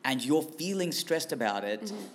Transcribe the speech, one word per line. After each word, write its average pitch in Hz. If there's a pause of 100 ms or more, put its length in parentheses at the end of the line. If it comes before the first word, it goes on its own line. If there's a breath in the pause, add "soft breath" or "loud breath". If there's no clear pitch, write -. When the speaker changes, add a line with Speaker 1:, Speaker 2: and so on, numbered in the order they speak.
Speaker 1:
and 127
you're 156
feeling 175
stressed 160
about 107
it, 104
Speaker 2:
Mm-hmm. 208 (200)